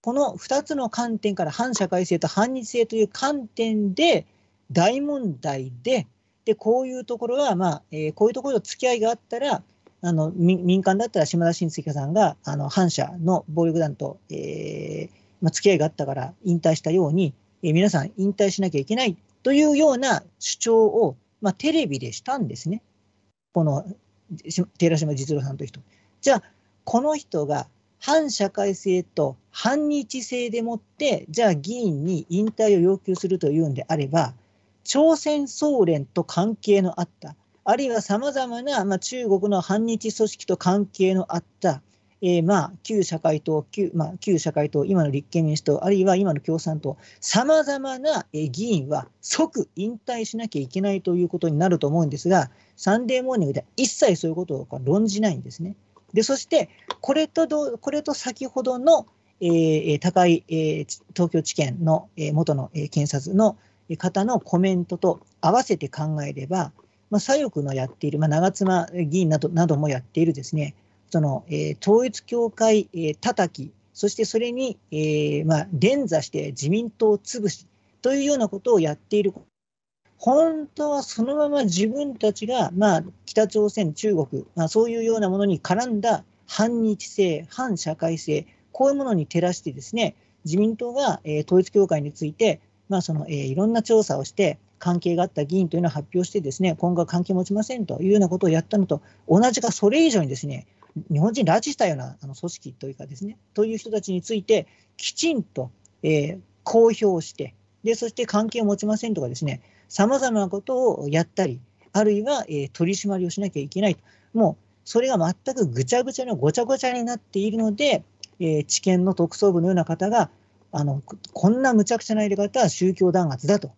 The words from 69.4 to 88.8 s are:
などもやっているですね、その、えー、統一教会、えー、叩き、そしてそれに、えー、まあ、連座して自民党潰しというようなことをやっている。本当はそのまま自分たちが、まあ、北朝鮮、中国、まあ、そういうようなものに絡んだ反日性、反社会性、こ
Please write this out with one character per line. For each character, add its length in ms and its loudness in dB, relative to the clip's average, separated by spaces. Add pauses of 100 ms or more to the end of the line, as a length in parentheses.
な 160 2
ど 100 2
も 140 0
や 100 -2
っ 40 -10
て 180 -2
い 40 4
る 80 0
で 100 -8
す 120 -8
ね、 200 -4 (340)
そ 100 0
の、 280 -2
え 240 -4
ー、 100 -8
統 240 4
一 160 -6
教 300 -2
会、 420 2
え 40 -8
ー、 220 -4
叩 480 -2
き、 40 -18 (220)
そ 140 -2
し 80 -2
て 80 -2
そ 140 -2
れ 140 -2
に、 260 -4 (140)
え 500 0
ー、 40 -4
ま 160 2
あ、 120 -8
連 320 2
座 160 0
し 80 -10
て 220 -6
自 180 -6
民 220 -2
党 260 2
潰 320 -6
し 160 -10 (360)
と 120 0
い 80 0
う 20 -2
よ 120 2
う 20 -2
な 120 0
こ 100 -8
と 160 4
を 40 6
や 140 2
っ 20 -6
て 220 -2
い 60 2
る。 100 0 (840)
本 500 2
当 220 -4
は 140 -2
そ 180 -6
の 140 -2
ま 140 0
ま 160 0
自 220 0
分 280 -4
た 160 0
ち 160 -8
が、 260 -2
ま 240 4
あ、 60 -2 (220)
北 220 2
朝 220 2
鮮、 240 -2
中 220 -2
国、 300 -4 (100)
ま 80 0
あ、 60 0
そ 160 4
う 40 -4
い 80 -4
う 60 -2
よ 120 2
う 40 -2
な 100 0
も 100 0
の 60 2
に 140 2
絡 260 -2
ん 140 -2
だ 240 0 (240)
反 340 0
日 260 -2
性、 420 0
反 280 -4
社 200 -6
会 200 -2
性、 300 -4 (240)
こ 140 2